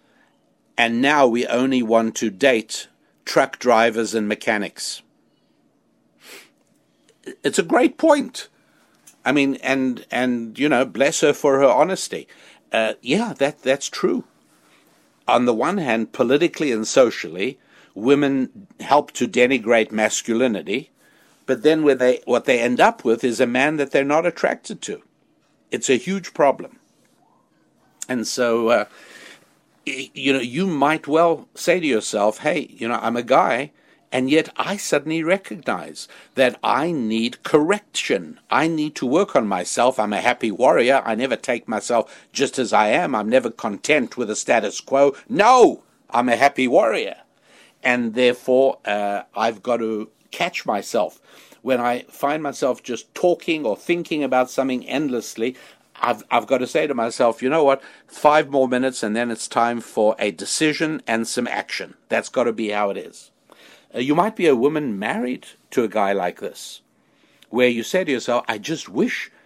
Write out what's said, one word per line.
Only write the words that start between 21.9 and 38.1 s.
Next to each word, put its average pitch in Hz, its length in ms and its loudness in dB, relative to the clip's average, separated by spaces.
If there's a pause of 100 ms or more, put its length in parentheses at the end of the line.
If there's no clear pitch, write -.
they, 127 300 2
what 123 200 0
they 127 140 2
end 123 200 0
up 220 240 2
with 117 200 0
is 120 160 0
a 127 60 4
man 135 320 0
that 139 140 -2
they're 139 120 2
not 151 220 0
attracted - 580 -4
to. - 180 -10 (720)
It's 131 180 -4
a 131 60 4
huge 180 380 -4
problem. 135 460 0 (1300)
And 123 180 -4
so, 117 440 0
uh, 107 160 4 (1000)
y-, 135 280 -8
you 139 200 0
know, 135 60 0
you 127 280 -4
might 156 400 0
well 160 480 2
say 175 240 0
to 165 60 -4
yourself, 107 540 0
"Hey, 151 320 -4
you - 160 -8
know, 117 140 -2
I'm 117 160 -2
a 120 60 -4
guy." 139 480 2 (400)
And 127 180 0
yet 156 280 2
I 196 200 -4
suddenly 156 460 -2
recognize 156 840 -6 (260)
that 127 300 2
I 127 280 0
need 113 520 -4
correction. 147 960 0 (100)